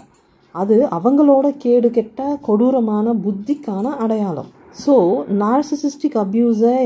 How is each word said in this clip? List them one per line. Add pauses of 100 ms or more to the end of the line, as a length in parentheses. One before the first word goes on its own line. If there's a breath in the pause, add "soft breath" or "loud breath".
(520)
அது
அவங்களோட
கேடு
கெட்ட
கொடூரமான
புத்திக்கான
அடையாளம். (120)
So,
நார்சிசிஸ்டிக்
அபியூஸை (120)